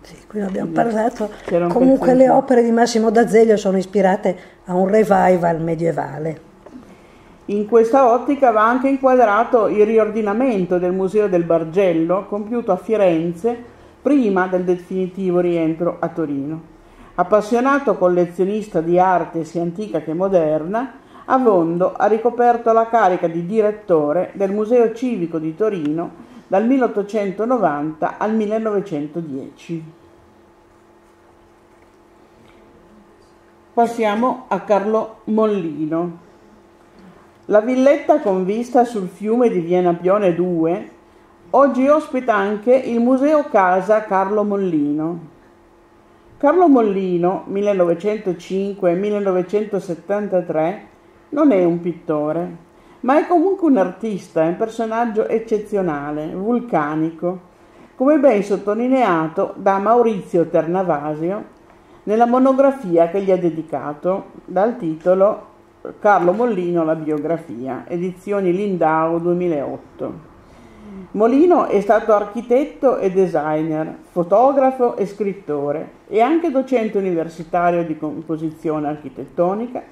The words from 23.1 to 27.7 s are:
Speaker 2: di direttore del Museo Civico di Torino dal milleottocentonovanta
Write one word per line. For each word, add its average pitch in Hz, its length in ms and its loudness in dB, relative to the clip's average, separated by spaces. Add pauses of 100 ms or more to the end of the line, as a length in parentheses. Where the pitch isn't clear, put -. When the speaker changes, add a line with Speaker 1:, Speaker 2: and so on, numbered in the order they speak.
Speaker 2:
di 170 200 -6
direttore 180 840 0
del 196 180 -2
Museo 214 420 2
Civico 180 460 -4
di 156 160 -6
Torino 165 560 -4 (340)
dal 202 220 0
milleottocentonovanta 202 1500 -2